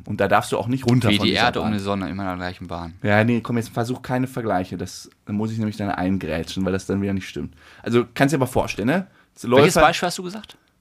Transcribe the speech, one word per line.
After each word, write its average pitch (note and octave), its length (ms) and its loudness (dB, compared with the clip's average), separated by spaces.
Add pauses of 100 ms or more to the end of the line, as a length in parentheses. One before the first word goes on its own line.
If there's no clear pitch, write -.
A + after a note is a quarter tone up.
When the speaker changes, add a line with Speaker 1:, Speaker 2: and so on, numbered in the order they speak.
Speaker 1:
Und G#2 140 -4
da G2 80 2
darfst G#2 240 2
du G#2+ 60 0
auch G2+ 100 -2
nicht C3 160 -2
runter A#2+ 240 4
Speaker 2:
Wie G2+ 80 4
Speaker 1:
von G2+ 80 2
Speaker 2:
die G#2 80 4
Speaker 1:
dieser G#2+ 120 2
Speaker 2:
Erde A#2+ 160 0
um A2 80 -2
Speaker 1:
Bahn. A2 40 0
Speaker 2:
die G#2 100 -2
Sonne, G2 280 -2
immer G2 140 -6
in F#2+ 40 -4
der F2+ 80 -4
gleichen F2+ 300 -8
Bahn. E2+ 260 -8 (100)
Speaker 1:
Ja, G#2 220 4
nee, A#2 160 2
komm, A#2+ 160 -4
jetzt A2+ 140 -4
versuch A#2+ 320 -4
keine B2+ 240 -2
Vergleiche. G2+ 500 -4
Das, - 320 -10 (160)
da G#2+ 80 -8
muss G#2+ 180 -2
ich A2 60 -6
nämlich G#2+ 220 -4
dann G2+ 120 -2
eingrätschen, F2+ 760 -2
weil F#2 60 0
das F#2+ 120 -2
dann G2 160 -2
wieder G2 140 -2
nicht F#2+ 160 -6
stimmt. - 240 -8 (280)
Also, A#2 300 2
kannst C#3 220 2
dir - 20 0
aber C3 100 2
vorstellen, G#2+ 420 -2
ne? F#3 180 0 (280)
Das - 160 -18
Speaker 2:
Welches C#3+ 260 8
Speaker 1:
Läufer D#3 100 8
Speaker 2:
Beispiel F3 220 2
hast - 100 -6
du F#3 60 -8
gesagt? F3 340 -14 (220)